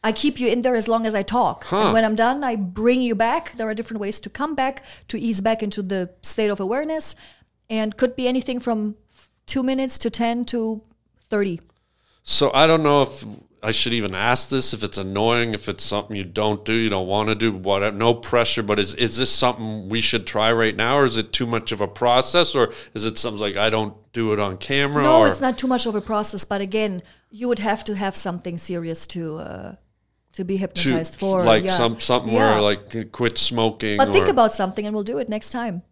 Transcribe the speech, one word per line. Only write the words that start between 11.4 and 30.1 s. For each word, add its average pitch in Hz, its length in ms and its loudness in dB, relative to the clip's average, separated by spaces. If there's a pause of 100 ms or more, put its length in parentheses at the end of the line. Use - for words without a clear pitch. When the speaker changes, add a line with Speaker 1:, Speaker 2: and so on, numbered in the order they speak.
Speaker 2:
So - 320 4
I 151 140 8
don't 160 160 6
know 143 180 6
if 127 240 -2 (380)
I 110 80 -2
should 117 220 2
even 101 200 -2
ask 117 360 0
this, 131 260 0
if 104 80 -8
it's 101 160 -6
annoying, 110 560 0
if - 120 -8
it's - 160 -4
something 104 320 -4
you 98 80 -6
don't 104 400 -2
do, 110 100 -2
you 113 160 2
don't 95 180 -2
wanna 104 260 0
do, 110 180 0
whatever, 98 460 -2
no 117 160 4
pressure, 117 480 0
but 104 160 0
is, 101 160 0
is 113 240 -2
this 127 140 0
something 110 580 -2
we 113 120 -2
should 110 260 0
try 110 240 2
right 113 240 2
now, 120 240 0
or 139 60 6
is 110 120 0
it 110 160 -4
too 120 140 -2
much 117 240 -4
of 101 100 -4
a 101 60 -2
process, 123 680 2
or 127 180 2 (220)
is 107 120 -6
it 113 120 -2
something 110 240 -2
like, 101 160 -2
"I 107 140 2
don't 107 240 -2 (180)
do 110 200 0
it 104 60 0
on 95 180 -2
camera," 143 460 0
Speaker 1:
No, - 180 6
Speaker 2:
or - 80 6
Speaker 1:
it's - 120 -2
not 254 160 0
too - 100 -4
much 247 200 0
of 214 80 -4
a 202 60 -2
process, 208 440 -2
but 202 160 -4
again, 196 400 -4 (300)
you 220 160 -8
would 240 120 0
have 214 260 -2
to 208 100 -4
have 196 200 -4
something 175 440 -6
serious 165 480 -6
to, 160 300 -8
uh, - 380 -12 (580)